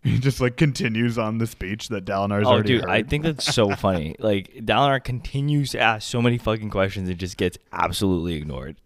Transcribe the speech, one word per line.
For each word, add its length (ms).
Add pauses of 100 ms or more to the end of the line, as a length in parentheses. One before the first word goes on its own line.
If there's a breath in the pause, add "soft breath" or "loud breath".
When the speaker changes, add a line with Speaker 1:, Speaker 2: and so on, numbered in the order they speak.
Speaker 1:
He 160
just, 220
like, 160
continues 640
on 180
the 100
speech 420
that 180
Dalinar's 400
Speaker 2:
Oh, 60
Speaker 1:
already 160
Speaker 2:
dude, 160
Speaker 1:
heard. 60
Speaker 2:
I 120
think 200
that's 220
so 320
Speaker 1:
<laughs> 0
Speaker 2:
funny. 420
Like, 360
Dalinar 500
continues 680
to 60
ask 300
so 140
many 160
fucking 320
questions 400
and 80
just 180
gets 220 (120)
absolutely 680
ignored 500